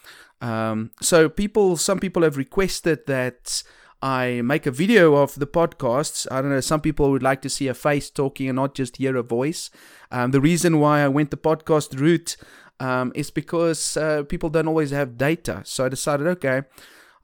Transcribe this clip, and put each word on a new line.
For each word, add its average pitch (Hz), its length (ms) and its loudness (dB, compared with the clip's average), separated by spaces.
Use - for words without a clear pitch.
Um, 110 500 -4
so 160 280 4
people, 202 480 0
some 185 240 -2
people 180 240 -2
have 151 120 0
requested 165 720 -2
that 127 560 -4
I 127 400 -2
make 143 240 -2
a 135 60 0
video 170 420 6
of 143 220 2
the 143 100 -4
podcasts. 151 880 -2
I 131 100 -2
don't 139 80 -2
know, 139 100 0
some 156 200 0
people 147 320 2
would 131 100 0
like 131 200 0
to 139 60 -8
see 135 200 -4
a 123 60 -4
face 147 360 -2
talking 139 380 -4
and 131 80 -2
not 135 180 -2
just 131 220 -6
hear 131 200 -2
a 120 60 0
voice. 127 480 -4
Um, 123 220 -2
the 139 80 4
reason 160 400 4
why 147 220 4
I 143 60 2
went 147 220 0
the - 60 -6
podcast 156 600 0
route, 156 400 0
um, 127 360 -2
is 147 160 -6
because, 165 640 -2
uh, 151 280 0
people 165 260 -4
don't 160 180 0
always 160 220 0
have 139 260 -4
data. 127 480 -2
So - 220 -4
I - 20 -2
decided, 143 380 -2
okay, 139 340 0